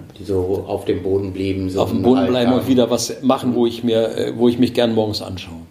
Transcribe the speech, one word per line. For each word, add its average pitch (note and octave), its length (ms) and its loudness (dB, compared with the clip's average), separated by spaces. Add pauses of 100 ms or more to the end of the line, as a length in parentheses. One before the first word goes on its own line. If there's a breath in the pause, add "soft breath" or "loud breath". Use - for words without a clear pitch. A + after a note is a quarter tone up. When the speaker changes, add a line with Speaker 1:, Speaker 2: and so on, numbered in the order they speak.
(200)
Speaker 1:
die F#2+ 60 -16
so F#2+ 420 -2
auf G#2 180 -4
dem F2+ 160 0
Boden F#2+ 300 -2
blieben, F#2+ 400 -4
so G2 100 0
Speaker 2:
Auf G#2 80 0
dem A2+ 100 -2
Speaker 1:
im F#2+ 40 -2
Speaker 2:
Boden B2+ 240 4
bleiben B2 240 2
Speaker 1:
Alltag. B2 140 2
Speaker 2:
und - 40 -8
wieder B2 220 4
was A#2 320 -2
machen, C3 320 0
wo A#2+ 100 4
ich A#2 180 -2
mir, A2+ 340 2
äh, B2+ 200 -2
wo A#2+ 120 4
ich A#2+ 100 2
mich B2 140 2
gern A#2 200 2
morgens G#2+ 300 -2
anschaue. F#2 320 -10 (160)